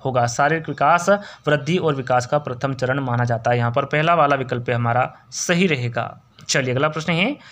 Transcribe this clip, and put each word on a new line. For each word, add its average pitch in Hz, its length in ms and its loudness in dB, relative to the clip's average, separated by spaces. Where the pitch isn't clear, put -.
होगा। 123 220 2
शारीरिक 151 420 0
विकास 151 400 2
वृद्धि 147 300 0
और 160 160 0
विकास 127 320 0
का 147 120 0
प्रथम 135 360 -4
चरण 131 260 -2
माना 123 240 0
जाता 117 260 0
है। 123 80 4
यहाँ 120 120 0
पर 139 140 0
पहला 156 300 2
वाला 143 220 4
विकल्प 127 340 -4
हमारा 120 440 0
सही 180 360 0
रहेगा। 120 540 -4
चलिए 127 260 0
अगला 147 140 2
प्रश्न 160 240 -4
है, 202 240 0